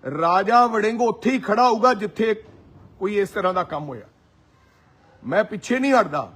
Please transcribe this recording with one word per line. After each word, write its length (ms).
ਰਾਜਾ 600
ਵੜਿੰਗ 360
ਉੱਥੇ 280
ਹੀ 80
ਖੜਾ 300
ਹੋਊਗਾ 260
ਜਿੱਥੇ 400
ਕੋਈ 200
ਇਸ 100
ਤਰ੍ਹਾਂ 260
ਦਾ 80
ਕੰਮ 220
ਹੋਇਆ। 220
ਮੈਂ 220
ਪਿੱਛੇ 340
ਨਹੀਂ 160
ਹਟਦਾ 420